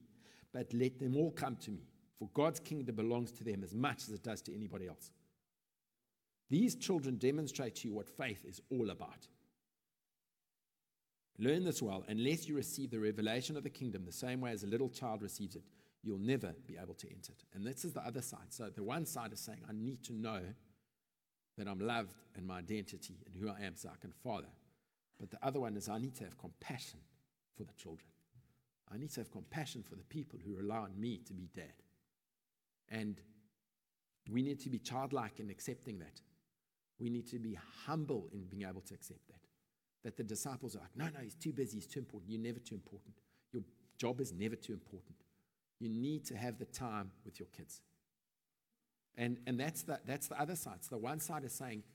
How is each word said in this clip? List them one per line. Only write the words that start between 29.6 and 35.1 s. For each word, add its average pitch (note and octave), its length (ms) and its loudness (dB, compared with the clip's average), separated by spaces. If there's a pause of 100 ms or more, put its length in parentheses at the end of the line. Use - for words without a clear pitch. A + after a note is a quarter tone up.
for - 140 -12
the F#2+ 80 -12
people - 360 -6
who G2+ 160 -4
rely G2+ 220 0
on G2+ 220 -4
me A2+ 200 0
to A#2 140 -12
be F2+ 140 -6
dad." - 340 -12 (1040)
And G#2+ 340 -2 (1080)
we A#2+ 140 6
need C#3 160 0
to C#3 100 -4
be B2 80 2
childlike B2+ 640 0